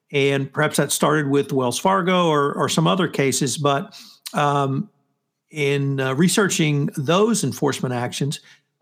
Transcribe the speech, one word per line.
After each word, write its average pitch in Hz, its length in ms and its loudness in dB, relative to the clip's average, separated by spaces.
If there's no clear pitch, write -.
And 139 420 0
perhaps 151 260 0
that 143 120 0
started 151 380 2
with 139 240 0
Wells 131 260 0
Fargo 185 480 2
or, 147 280 2
or 143 140 0
some 160 200 2
other 185 180 2
cases, 135 520 0
but, 143 380 0
um, 143 560 0
in, 139 480 -2
uh, 131 140 -2
researching 160 840 2
those 180 480 0
enforcement 127 500 -2
actions, 123 460 -6